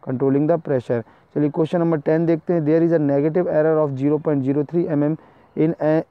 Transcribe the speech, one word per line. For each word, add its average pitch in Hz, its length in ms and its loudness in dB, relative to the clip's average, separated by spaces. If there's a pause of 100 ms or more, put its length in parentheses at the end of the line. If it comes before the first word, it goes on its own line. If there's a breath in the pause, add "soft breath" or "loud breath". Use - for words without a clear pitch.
कंट्रोलिंग 139 460 0
द - 20 2
प्रेशर। 135 520 -2 (320 soft breath)
चलिए 147 140 0
क्वेश्चन 165 300 -2
नंबर 165 180 0
टेन 160 280 0
देखते 165 280 0
हैं। 170 80 0
"There 160 260 2
is 165 100 2
a 151 140 2
negative 156 380 0
error 156 280 2
of 156 200 0
zero 147 220 0
point 147 280 -2
zero 143 220 0
three 170 180 -2
M 147 160 0
M 156 120 0 (420 soft breath)
in 160 240 0
a 156 300 2